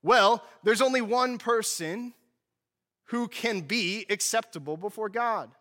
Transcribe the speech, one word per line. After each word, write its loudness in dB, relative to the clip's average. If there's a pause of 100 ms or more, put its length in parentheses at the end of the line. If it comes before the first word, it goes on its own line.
Well, 6 (160)
there's 4
only 4
one 0
person -4 (920)
who -4
can -4
be -4
acceptable -4
before -8
God. -4